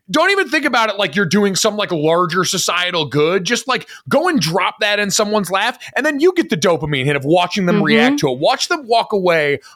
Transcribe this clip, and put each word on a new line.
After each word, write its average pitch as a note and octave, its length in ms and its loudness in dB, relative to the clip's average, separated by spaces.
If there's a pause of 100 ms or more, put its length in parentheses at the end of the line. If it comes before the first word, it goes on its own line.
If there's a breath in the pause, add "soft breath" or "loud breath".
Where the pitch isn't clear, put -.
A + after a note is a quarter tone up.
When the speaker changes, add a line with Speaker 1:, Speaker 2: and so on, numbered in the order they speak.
Speaker 1:
don't D#4 220 2
even G4 160 0
think C#4+ 160 -2
about A#3+ 260 0
it G3+ 60 -6
like F#3+ 220 -2
you're G3+ 80 2
doing G3 280 2
some, G#3 220 0
like, G3+ 160 -4
larger E3+ 540 0
societal F3 640 -2
good. D#3+ 340 2
Just, A3+ 240 -4
like, B3 220 -4 (180 loud breath)
go D4 220 2
and D#4 100 2
drop F3 400 -2
that G#3 200 0
in G3+ 120 -2
someone's G#3 400 0
lap, G#3 300 -2 (160 loud breath)
and B3+ 80 -2
then D4 160 0
you F4+ 100 6
get F4 180 -2
the A#3 60 0
dopamine D3 480 0
hit C#3+ 140 0
of C3 80 -4
watching F3 400 0
them F3 100 2
Speaker 2:
Mm-hmm. E3 80 2
Speaker 1:
react B3+ 360 2
to C#3+ 120 0
it. B2+ 80 -6
Watch A3 300 0
them D#4 180 -4
walk A3+ 240 2
away E3 480 0 (160 loud breath)